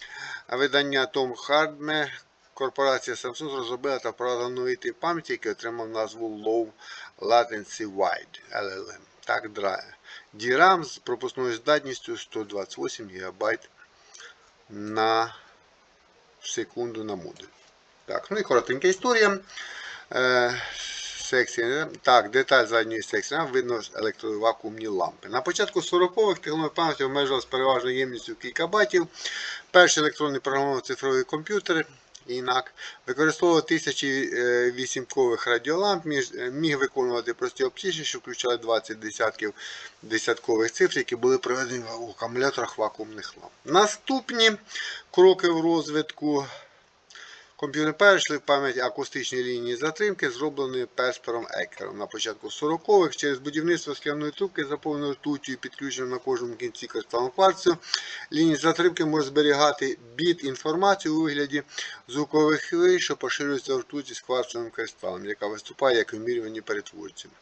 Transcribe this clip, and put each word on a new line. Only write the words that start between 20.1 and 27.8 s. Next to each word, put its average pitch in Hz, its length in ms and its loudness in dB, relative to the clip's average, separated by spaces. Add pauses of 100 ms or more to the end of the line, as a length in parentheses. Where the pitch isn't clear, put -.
Е, 123 480 4 (560)
секція. 127 720 2 (140)
Так, 117 280 6
деталь 131 360 6
задньої 113 360 0
секції. 123 400 -2 (100)
Видно 120 300 0 (140)
електровакуумні 110 920 -2
лампи. 95 420 -4
На 123 120 -2
початку 180 400 -2
сорокових 180 580 2
технологія 156 300 -2
пам'яті 151 340 0
обмежилась 135 420 0
переважно 131 440 0